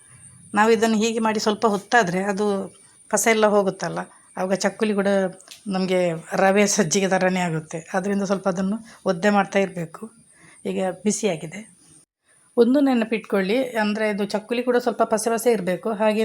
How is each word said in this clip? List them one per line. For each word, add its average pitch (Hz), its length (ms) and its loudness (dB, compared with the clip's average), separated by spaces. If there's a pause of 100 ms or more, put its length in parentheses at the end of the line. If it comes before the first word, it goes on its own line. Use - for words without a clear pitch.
(580)
ನಾವು 220 140 6
ಇದನ್ನು 220 260 4
ಹೀಗೆ 226 220 0
ಮಾಡಿ 220 200 0
ಸ್ವಲ್ಪ 214 260 0
ಹೊತ್ತಾದರೆ 208 580 2
ಅದು 202 220 -2 (640)
ಪಸೆ 214 180 2
ಎಲ್ಲ 220 160 4
ಹೋಗುತ್ತಲ್ಲ, 190 540 0 (380)
ಆವಾಗ 185 160 -2
ಚಕ್ಕುಲಿ 208 400 -2
ಕೂಡ 196 140 -2 (600)
ನಮಗೆ 185 320 0 (340)
ರವೆ 196 340 4
ಸಜ್ಜಿಗೆ 196 420 0
ಥರನೇ 185 300 2
ಆಗುತ್ತೆ. 160 400 -4 (140)
ಅದರಿಂದ 202 300 -2
ಸ್ವಲ್ಪ 196 240 -2
ಅದನ್ನು 190 300 -2 (280)
ಒದ್ದೆ 190 240 0
ಮಾಡ್ತಾ 196 300 2
ಇರಬೇಕು. 180 440 -6 (600)
ಈಗ 190 200 -4 (200)
ಬಿಸಿಯಾಗಿದೆ. 190 560 -4 (960)
ಒಂದು 247 220 6
ನೆನಪಿಟ್ಕೊಳ್ಳಿ, 226 800 0 (200)
ಅಂದರೆ 214 320 -2
ಇದು 202 160 -2
ಚಕ್ಕುಲಿ 220 380 -4
ಕೂಡ 247 140 2
ಸ್ವಲ್ಪ 233 260 0
ಪಸೆ 220 260 -2
ಪಸೆ 226 220 0
ಇರಬೇಕು. 185 400 -2
ಹಾಗೆ 214 340 0